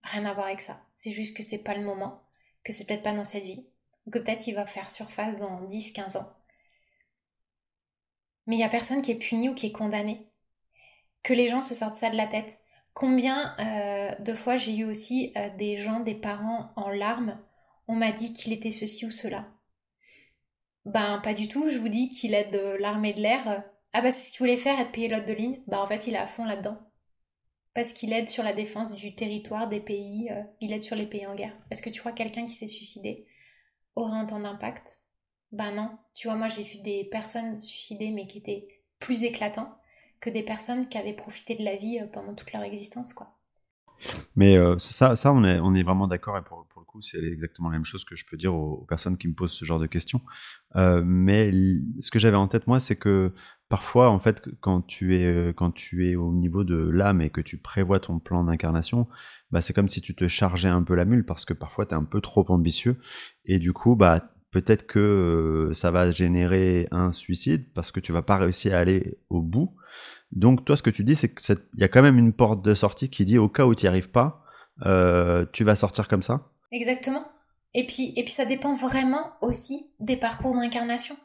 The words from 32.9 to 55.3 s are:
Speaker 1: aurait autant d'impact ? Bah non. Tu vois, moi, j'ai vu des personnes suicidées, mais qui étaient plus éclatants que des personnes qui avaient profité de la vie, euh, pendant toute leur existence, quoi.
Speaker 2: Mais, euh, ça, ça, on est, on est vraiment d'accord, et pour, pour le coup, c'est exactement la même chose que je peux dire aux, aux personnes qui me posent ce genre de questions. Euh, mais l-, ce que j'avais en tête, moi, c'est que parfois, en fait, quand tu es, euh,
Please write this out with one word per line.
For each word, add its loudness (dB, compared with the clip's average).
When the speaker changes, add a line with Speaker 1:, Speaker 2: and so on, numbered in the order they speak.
Speaker 1:
aurait -6
autant -10
d'impact ? -12
Bah -8
non. -8
Tu -12
vois, -4
moi, -4
j'ai -10
vu -20
des -6
personnes -10
suicidées, -10
mais -8
qui -18
étaient -10
plus -4
éclatants -6
que -8
des -6
personnes -6
qui -10
avaient -8
profité -12
de -8
la -4
vie, -8
euh, -12
pendant -14
toute -18
leur -8
existence, -12
quoi. -20
Speaker 2:
Mais, 8
euh, 6
ça, 4
ça, 4
on 6
est, 4
on 2
est 4
vraiment 2
d'accord, -6
et -6
pour, -20
pour -20
le -20
coup, -20
c'est -10
exactement -6
la -4
même -2
chose -12
que -18
je -18
peux -14
dire 0
aux, -4
aux -18
personnes -4
qui -6
me -2
posent -4
ce -12
genre -2
de 0
questions. -2
Euh, 6
mais 6
l-, 4
ce -8
que 2
j'avais 6
en 4
tête, 0
moi, 4
c'est -2
que 4
parfois, 6
en 6
fait, 2
quand 2
tu 0
es, 4
euh, 2